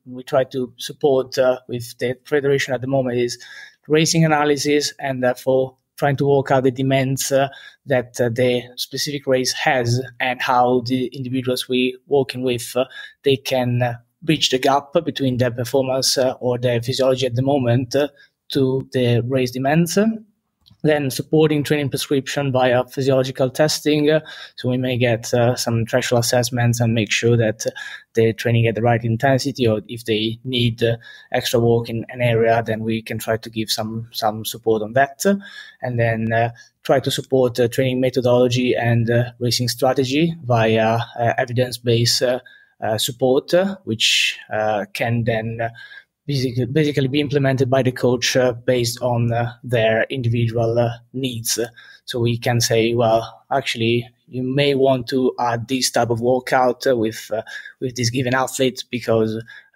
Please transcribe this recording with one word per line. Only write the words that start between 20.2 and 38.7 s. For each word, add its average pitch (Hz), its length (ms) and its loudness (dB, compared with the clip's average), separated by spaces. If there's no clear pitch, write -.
Then 147 260 2
supporting 151 540 2
training 147 260 0
prescription 139 640 -2
via 123 340 4
physiological 131 640 0
testing. 151 640 2
Uh, 156 80 4
so 127 120 -4
we 127 80 0
may 127 180 -2
get, 117 380 0
uh, 120 220 4
some 117 320 -2
threshold 120 360 0
assessments 120 560 0
and 117 140 2
make 110 180 0
sure 117 240 2
that, 110 300 0
uh, - 60 -2
they're 113 180 4
training 117 360 0
at 113 80 0
the 110 80 -2
right 120 200 2
intensity, 127 640 0
or 107 200 0
if 117 180 -10
they 110 380 -2
need, 120 400 0
uh, 117 140 2
extra 123 280 0
work 117 300 2
in 113 200 -6
an 127 120 -10
area, 117 420 2
then 110 180 -4
we 110 200 -4
can 113 160 -8
try 110 200 -2
to 117 120 -16
give 110 220 -6
some, 113 400 -6
some 110 340 -4
support 110 380 -2
on 107 100 -8
that. 139 300 0
And 123 180 -2
then, 113 320 0
uh, 117 200 2
try 143 160 2
to - 100 -2
support, 127 500 0
uh, 120 80 4
training 127 320 -2
methodology 123 760 2